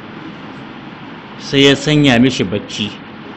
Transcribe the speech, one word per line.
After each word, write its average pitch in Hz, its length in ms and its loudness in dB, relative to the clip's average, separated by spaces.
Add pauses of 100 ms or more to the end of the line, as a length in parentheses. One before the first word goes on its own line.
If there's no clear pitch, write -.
(1400)
Sai 139 280 4
ya 139 100 8
sanya 143 420 4
mishi 127 260 4
bacci. 104 460 -4 (460)